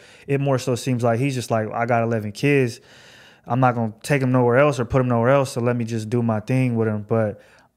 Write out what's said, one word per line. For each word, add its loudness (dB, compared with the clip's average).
It -2
more 0
so -2
seems -2
like 2
he's -2
just -6
like, -2
"I -4
got 2
eleven -2
kids. 0
I'm -2
not 2
gonna -4
take 0
'em 0
nowhere 4
else 4
or -2
put 0
'em 0
nowhere 2
else. 2
So -4
let 0
me -2
just -6
do 0
my 0
thing 0
with 2
'em." -4
But, 0